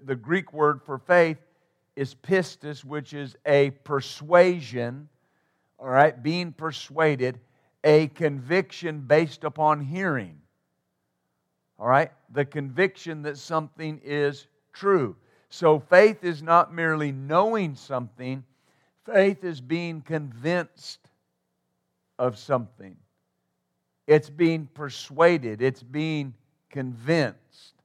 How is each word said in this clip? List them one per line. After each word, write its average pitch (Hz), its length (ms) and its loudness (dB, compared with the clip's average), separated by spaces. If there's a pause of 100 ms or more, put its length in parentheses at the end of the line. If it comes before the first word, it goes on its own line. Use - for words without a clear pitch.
the 135 100 -6
Greek 151 380 -4
word 147 300 0
for 135 160 -10
faith 170 400 2 (560)
is 139 180 -6
pistis, 165 720 -4
which 147 280 -12
is 143 220 -12 (100)
a 143 260 4
persuasion, 147 1400 0 (680)
all 131 120 -12
right, 131 340 4
being 165 300 -4
persuaded, 143 840 -2 (440)
a 151 240 6
conviction 156 920 -4
based 147 420 0
upon 151 380 -2
hearing, 135 580 -6 (1400)
all 107 100 -8
right, 139 240 2 (200)
the 139 140 -2
conviction 151 800 -6
that 147 140 -10
something 156 680 -8
is 143 440 -4 (240)
true. 170 460 0 (320)
So 156 300 4
faith 208 440 6
is 165 180 -6
not 165 320 4
merely 160 380 -2
knowing 165 640 -2
something. 127 680 -10 (600)
Faith 196 380 2
is 170 160 -8
being 160 420 -6
convinced 151 1000 -6 (1160)
of 123 200 -4
something. 104 580 -6 (1120)
It's 151 220 4
being 160 440 0
persuaded. 143 880 0
It's 127 220 -2
being 147 500 -6 (360)
convinced. 131 1040 -4 (120)